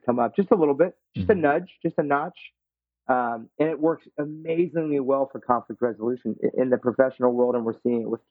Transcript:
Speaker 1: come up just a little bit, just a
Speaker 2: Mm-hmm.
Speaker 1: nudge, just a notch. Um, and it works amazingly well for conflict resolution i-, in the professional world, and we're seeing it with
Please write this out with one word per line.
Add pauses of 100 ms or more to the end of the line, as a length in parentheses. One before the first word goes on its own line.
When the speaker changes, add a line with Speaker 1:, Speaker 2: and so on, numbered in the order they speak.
Speaker 1:
come
up
just
a
little
bit, (200)
just
a
Speaker 2:
Mm-hmm.
Speaker 1:
nudge, (140)
just
a
notch. (720)
Um,
and
it
works (140)
amazingly
well
for
conflict
resolution
i-,
in
the
professional
world,
and
we're
seeing
it
with